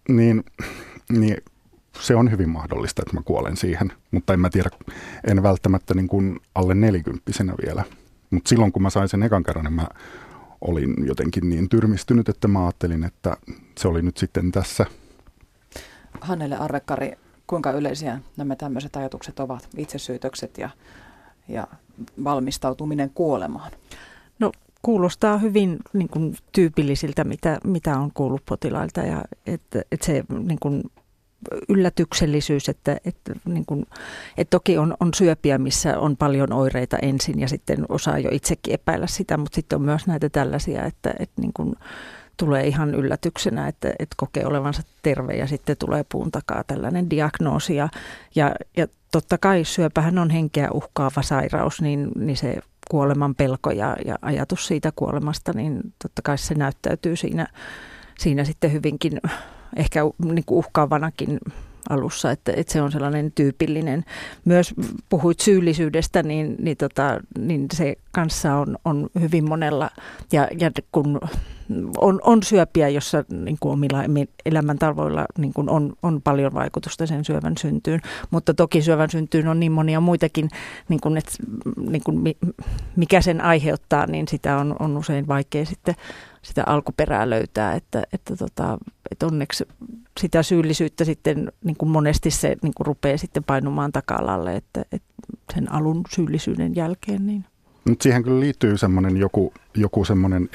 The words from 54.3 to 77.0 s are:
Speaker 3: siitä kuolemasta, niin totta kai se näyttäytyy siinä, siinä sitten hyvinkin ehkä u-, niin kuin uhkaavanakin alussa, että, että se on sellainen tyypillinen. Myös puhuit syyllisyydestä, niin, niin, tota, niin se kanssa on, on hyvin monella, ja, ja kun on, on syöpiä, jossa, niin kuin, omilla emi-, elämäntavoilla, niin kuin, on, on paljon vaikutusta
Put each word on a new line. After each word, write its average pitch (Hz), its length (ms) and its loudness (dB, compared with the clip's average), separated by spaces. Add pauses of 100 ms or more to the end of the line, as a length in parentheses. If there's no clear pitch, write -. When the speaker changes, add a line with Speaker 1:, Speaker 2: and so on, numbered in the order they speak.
Speaker 3:
siitä 156 280 0
kuolemasta, 147 580 -4
niin - 480 -4
totta - 200 -8
kai 143 160 0
se - 180 -4
näyttäytyy 151 600 -2
siinä, - 320 -4 (720)
siinä 143 240 2
sitten 151 280 0
hyvinkin 151 480 -2 (560)
ehkä 151 300 2
u-, - 140 0
niin 165 260 0
kuin - 120 2
uhkaavanakin 151 840 0 (500)
alussa, 143 420 0
että, - 240 -2
että - 180 -2
se 156 80 2
on 143 100 0
sellainen 147 400 -2
tyypillinen. 151 720 0 (420)
Myös 175 280 6 (360)
puhuit 170 300 2
syyllisyydestä, 165 840 2
niin, 151 360 -2
niin, 156 180 -2
tota, 139 420 0 (180)
niin 139 360 -2
se 151 220 0 (160)
kanssa 156 440 0
on, 139 300 0
on 151 240 0 (120)
hyvin 156 280 2
monella, 151 400 0 (420)
ja, 147 160 4 (120)
ja 165 120 2 (200)
kun 143 280 2 (800)
on, 196 260 4
on 226 200 6
syöpiä, 165 460 4
jossa, 143 400 0
niin - 300 -4
kuin, 143 140 -2
omilla 139 300 0
emi-, 143 260 2 (160)
elämäntavoilla, 151 800 0 (120)
niin 143 160 0
kuin, 147 160 -2
on, 147 240 2 (100)
on 156 180 0
paljon 139 320 2
vaikutusta 151 540 -4